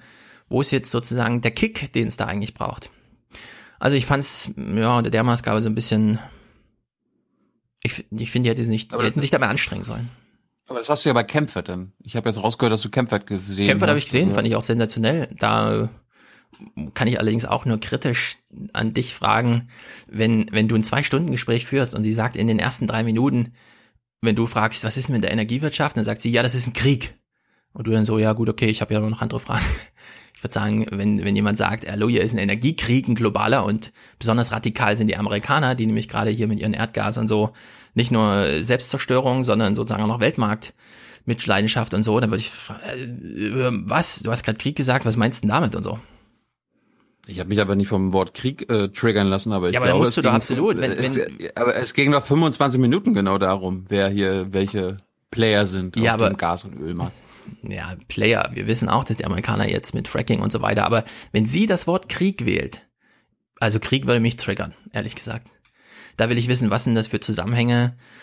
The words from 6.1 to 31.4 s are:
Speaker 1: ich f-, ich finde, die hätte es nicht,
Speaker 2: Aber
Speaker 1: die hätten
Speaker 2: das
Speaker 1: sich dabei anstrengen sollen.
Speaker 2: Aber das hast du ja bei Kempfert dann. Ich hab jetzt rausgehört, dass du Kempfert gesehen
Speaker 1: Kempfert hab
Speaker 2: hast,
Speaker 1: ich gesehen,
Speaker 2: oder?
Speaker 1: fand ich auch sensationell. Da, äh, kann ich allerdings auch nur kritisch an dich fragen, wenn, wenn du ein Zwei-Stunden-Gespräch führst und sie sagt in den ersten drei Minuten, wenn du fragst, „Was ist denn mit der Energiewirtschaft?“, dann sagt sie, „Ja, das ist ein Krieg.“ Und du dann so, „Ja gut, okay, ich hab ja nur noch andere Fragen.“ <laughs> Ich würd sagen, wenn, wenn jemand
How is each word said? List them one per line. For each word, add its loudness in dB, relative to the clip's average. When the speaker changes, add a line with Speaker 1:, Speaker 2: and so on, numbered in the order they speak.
Speaker 1:
ich -2
f-, -12
ich -8
finde, 0
die 2
hätte 0
es -2
nicht, -2
Speaker 2:
Aber -4
Speaker 1:
die 2
hätten 0
Speaker 2:
das 0
Speaker 1:
sich 0
dabei 2
anstrengen -2
sollen. -8
Speaker 2:
Aber -6
das -4
hast 2
du 4
ja 4
bei 4
Kempfert -2
dann. -8
Ich -8
hab -2
jetzt -2
rausgehört, 2
dass 0
du -6
Kempfert -2
gesehen -2
Speaker 1:
Kempfert 4
hab 6
Speaker 2:
hast, 0
Speaker 1:
ich -4
gesehen, 2
Speaker 2:
oder? 2
Speaker 1:
fand 2
ich 2
auch 0
sensationell. 0
Da, 2
äh, -2
kann 2
ich 0
allerdings 0
auch -2
nur 0
kritisch -4
an -2
dich -2
fragen, 2
wenn, 2
wenn 2
du 2
ein 2
Zwei-Stunden-Gespräch 0
führst -2
und -2
sie 0
sagt -2
in 0
den 2
ersten -2
drei -2
Minuten, 0
wenn 2
du 2
fragst, 0
„Was -2
ist -4
denn 0
mit 0
der 0
Energiewirtschaft?“, -2
dann 0
sagt -4
sie, 0
„Ja, 4
das 0
ist 0
ein -6
Krieg.“ 0
Und -8
du 0
dann 4
so, 2
„Ja 4
gut, 0
okay, 0
ich 0
hab -2
ja 2
nur -2
noch -4
andere -4
Fragen.“ -4
<laughs> 0
Ich -20
würd -4
sagen, 0
wenn, 0
wenn 2
jemand 2